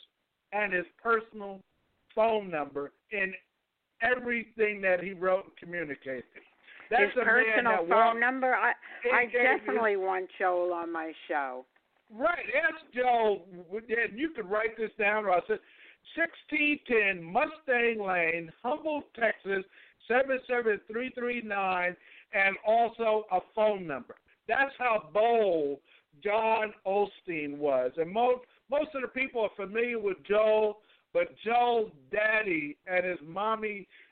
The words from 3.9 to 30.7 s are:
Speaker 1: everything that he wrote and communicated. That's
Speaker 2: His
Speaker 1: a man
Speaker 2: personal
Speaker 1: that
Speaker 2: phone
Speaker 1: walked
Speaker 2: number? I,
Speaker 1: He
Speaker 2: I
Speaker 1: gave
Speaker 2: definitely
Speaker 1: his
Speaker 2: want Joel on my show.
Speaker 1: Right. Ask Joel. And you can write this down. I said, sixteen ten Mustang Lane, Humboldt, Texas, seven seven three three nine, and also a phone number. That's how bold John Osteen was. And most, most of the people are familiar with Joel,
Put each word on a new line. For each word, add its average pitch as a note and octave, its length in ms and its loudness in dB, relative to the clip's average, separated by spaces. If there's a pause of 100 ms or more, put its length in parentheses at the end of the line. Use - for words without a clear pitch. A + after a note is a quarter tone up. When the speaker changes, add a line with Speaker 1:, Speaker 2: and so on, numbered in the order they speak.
Speaker 1:
everything A3+ 800 -2
that F#3 220 2
he G3 80 -6
wrote F#3 320 0
and - 140 -20
communicated. D3 640 -8 (640)
That's A#3 240 4
Speaker 2:
His B3 80 0
Speaker 1:
a G#3+ 40 0
man A3+ 180 6
Speaker 2:
personal A3 280 2
Speaker 1:
that F#3+ 80 2
Speaker 2:
phone E3+ 100 -2
Speaker 1:
walked A3+ 300 6
Speaker 2:
number? B3+ 340 2
I, A3+ 180 2 (320)
Speaker 1:
He A#3+ 80 0
Speaker 2:
I A#3+ 140 4
Speaker 1:
gave B3 340 2
Speaker 2:
definitely A3 320 0
Speaker 1:
his G3 80 0
Speaker 2:
want F#3 300 -2 (100)
Joel F3+ 320 0
on E3+ 200 -6
my D#3+ 200 -6 (160)
show. C3+ 380 -4 (440)
Speaker 1:
Right. C#4+ 360 -2 (100)
Ask D#4+ 400 -2
Joel. A3+ 500 2 (280)
And A3 440 -4
you D#4 120 -2
can A#3+ 180 -10
write A3 300 -2
this A3 200 -6
down. G#3+ 280 0
I F3+ 220 2
said, G#3+ 120 -2 (560)
sixteen D4+ 720 -2
ten G3 340 2
Mustang A#3 800 -2
Lane, E3+ 500 -2 (120)
Humboldt, D4+ 420 -4 (140)
Texas, G3 460 -2 (420)
seven C4 400 2
seven A#3 320 0 (100)
three A#3+ 220 -6
three A#3+ 300 -4
nine, F#3 540 -2 (380)
and G3 220 2 (100)
also A3 640 2
a F#3 80 2 (140)
phone G#3 320 2
number. C3 300 -8 (320)
That's C4+ 320 0
how A3 340 0
bold F#3+ 640 4 (440)
John A3 500 0 (140)
Osteen F3 720 -2
was. C3 400 2
And E3 140 -2
most, B3 340 2 (260)
most D4 240 -2
of C4+ 60 -6
the A#3+ 80 -6
people C4 320 -4
are G3+ 140 0
familiar A3+ 440 -4
with G3 180 -2 (100)
Joel, G#3+ 520 2 (340)